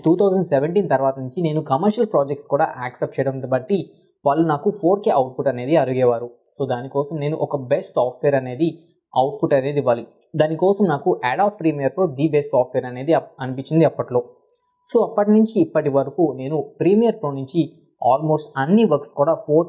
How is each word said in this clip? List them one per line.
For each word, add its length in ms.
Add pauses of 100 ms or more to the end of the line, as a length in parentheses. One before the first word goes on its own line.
టూ 160
థౌజండ్ 320
సెవెంటీన్ 400
తర్వాత 280
నుంచి 240
నేను 240
కమర్షియల్ 440
ప్రాజెక్ట్స్ 400
కూడా 120 (200)
యాక్సెప్ట్ 320
చేయడం 360
బట్టి 260 (460)
వాళ్ళు 260
నాకు 160 (120)
ఫోర్ 240
కే 160
అవుట్‌పుట్ 340
అనేది 200 (100)
అడిగేవారు. 440 (280)
So, 60 (120)
దానికోసం 400 (100)
నేను 120 (100)
ఒక 80 (180)
బెస్ట్ 280
సాఫ్ట్‌వేర్ 420
అనేది 280 (520)
అవుట్‌పుట్ 380
అనేది 240
ఇవ్వాలి. 200 (340)
దానికోసం 520
నాకు 180 (200)
Adobe 300
Premiere 360
Pro 100 (120)
the 160
best 220
software 340
అనేది 300
అప్-, 100 (140)
అనిపించింది 460
అప్పట్లో. 300 (680)
So, 160
అప్పటి 300
నుంచి 200 (100)
ఇప్పటి 320
వరకు 260 (160)
నేను 180 (220)
Premiere 420
Pro 160
నుంచి 240 (480)
almost 380 (160)
అన్ని 280
వర్క్స్ 280
కూడా 140 (120)
ఫోర్ 240